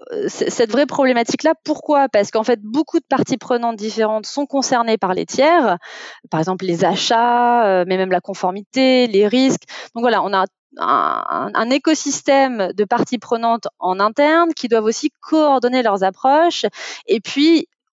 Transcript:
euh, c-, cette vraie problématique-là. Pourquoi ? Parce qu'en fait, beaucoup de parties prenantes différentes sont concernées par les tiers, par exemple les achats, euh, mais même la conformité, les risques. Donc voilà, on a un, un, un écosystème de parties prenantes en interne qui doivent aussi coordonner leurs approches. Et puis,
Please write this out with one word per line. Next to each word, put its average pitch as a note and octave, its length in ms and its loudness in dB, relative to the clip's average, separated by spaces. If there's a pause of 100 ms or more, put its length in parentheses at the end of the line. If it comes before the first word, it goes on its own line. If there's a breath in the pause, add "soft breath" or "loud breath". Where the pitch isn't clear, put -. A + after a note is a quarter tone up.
(120)
euh, - 160 -4
c-, - 200 -4
cette G#3+ 220 -2
vraie C4+ 160 2
problématique-là. B3+ 680 0 (100)
Pourquoi ? C#4+ 440 0
Parce G#3 220 0
qu'en A3 140 -2
fait, A#3+ 180 0
beaucoup C#4 380 -2
de - 80 -20
parties C4 300 0
prenantes A#3 380 -2
différentes G#3+ 500 -2
sont C#4+ 200 -6
concernées A#3 520 0
par F#3 140 -2
les E3+ 140 -2
tiers, C4+ 520 2 (520 loud breath)
par D#3+ 80 -2
exemple F3+ 280 -2
les E3+ 180 0
achats, A#3+ 840 2
euh, F#3 220 2
mais F#3 80 0
même F#3 160 -2
la F3+ 80 0
conformité, A#3+ 880 0
les G#3 180 2
risques. B3+ 380 0 (300 loud breath)
Donc A#3 80 -8
voilà, A3 200 0
on G3 100 -4
a F#3+ 120 2 (320)
un, D#2 520 -2
un, A2+ 240 -6
un A3+ 180 -2
écosystème C4+ 1040 0
de G#3 100 0
parties A#3+ 340 -2
prenantes A#3 480 -2 (140)
en F#3 180 -2
interne D4+ 560 2
qui - 140 -8
doivent A3 160 2
aussi A#3 260 -2 (100)
coordonner C4 640 2
leurs G3+ 220 0
approches. C#4+ 640 2 (420 loud breath)
Et A#3 120 2
puis, D#4 460 2 (280)